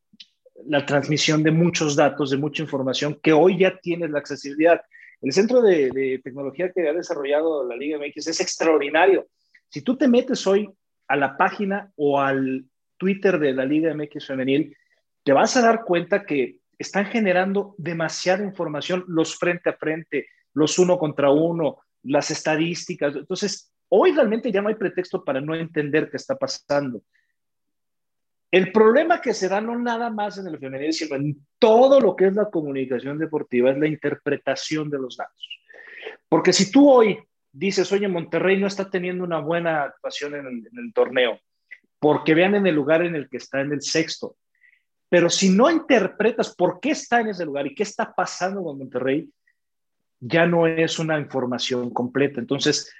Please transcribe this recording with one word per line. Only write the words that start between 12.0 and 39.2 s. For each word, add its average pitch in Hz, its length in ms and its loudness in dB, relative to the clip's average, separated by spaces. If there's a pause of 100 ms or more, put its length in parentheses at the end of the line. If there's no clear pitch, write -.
al 135 460 -2 (300)
Twitter 190 420 0
de 143 140 0
la 131 120 -2
Liga 156 260 0
M 151 140 -6
X 147 220 -14
Femenil, 135 500 -2 (480)
te 139 80 2
vas 202 240 4
a 247 60 4
dar 226 220 4
cuenta 175 400 -2
que 135 340 -4 (200)
están 196 280 -4
generando 196 720 0
demasiada 170 640 -4
información, 175 640 -6
los 160 280 -2
frente 175 340 -2
a - 60 -6
frente, 151 500 -6 (280)
los 151 240 2
uno 180 200 4
contra 143 320 2
uno, 160 480 2 (240)
las 143 300 -2
estadísticas. 156 840 -4
Entonces, 185 580 -8 (160)
hoy 294 240 6
realmente 240 380 2
ya 196 120 0
no 202 60 0
hay 214 60 0
pretexto 180 500 -4
para 135 160 -2
no 151 140 -6
entender 156 560 -2
qué 135 60 -10
está 135 200 -6
pasando. 135 640 -4 (1500)
El 185 220 4
problema 277 480 6
que 233 140 -2
se 190 120 -4
da 196 140 0
no 233 180 -6
nada 240 300 -4
más 208 300 -6
en 190 80 -10
el 156 120 -10
femenil, 139 360 -6
sino 151 220 -6
en 143 300 -4 (120)
todo 254 420 6
lo 202 160 2
que 190 120 4
es 190 60 0
la 208 140 -2
comunicación 135 680 -6
deportiva, 147 520 0
es 139 80 0
la 151 80 0
interpretación 147 1000 -4
de 143 100 -6
los 123 200 -10
datos. - 420 -16 (720)
Porque 165 240 4
si 196 160 2
tú 285 200 8
hoy 226 280 6 (340)
dices, 185 400 -2
"Oye, 202 160 0
Monterrey 175 500 0
no 202 80 0
está 190 220 -6
teniendo 180 340 -4